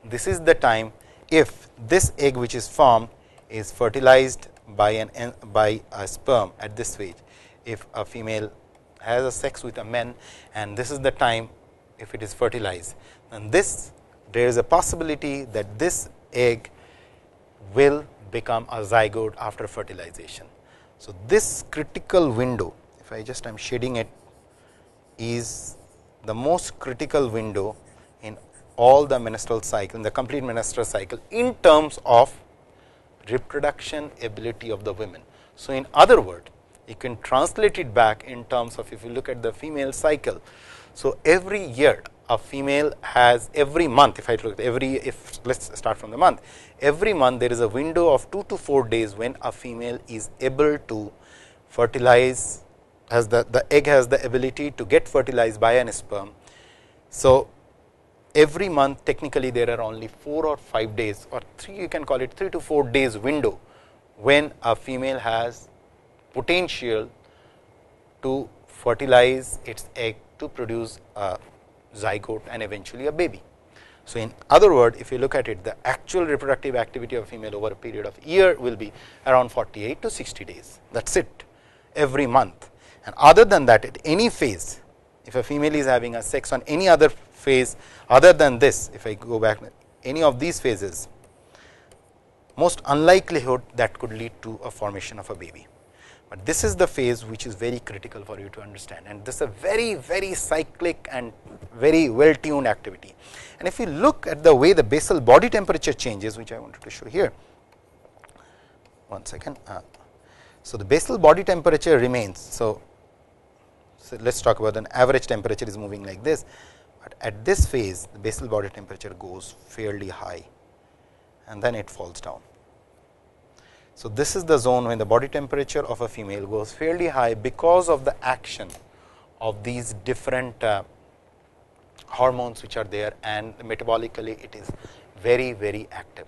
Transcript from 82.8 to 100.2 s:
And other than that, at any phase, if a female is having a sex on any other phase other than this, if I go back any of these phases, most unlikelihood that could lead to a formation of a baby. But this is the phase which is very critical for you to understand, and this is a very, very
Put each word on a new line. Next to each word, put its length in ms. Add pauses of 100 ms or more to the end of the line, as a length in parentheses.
And 140
other 260
than 220
that, 180
at 180
any 280
phase, 500 (460)
if 80
a 80
female 320
is 100
having 320
a 60
sex 320
on 120
any 220
other 220
phase 640 (320)
other 240
than 260
this, 360
if 120
I 60
go 260
back 200 (460)
any 180
of 180
these 180
phases, 480 (1500)
most 300
unlikelihood 720 (140)
that 240
could 160
lead 260
to 140 (100)
a 60
formation 480
of 100
a 60
baby. 320 (640)
But 180
this 160
is 140
the 100
phase 380
which 200
is 120
very 240
critical 420
for 160
you 120
to 100
understand, 480
and 160
this 100
is 60
a 80
very, 460
very 380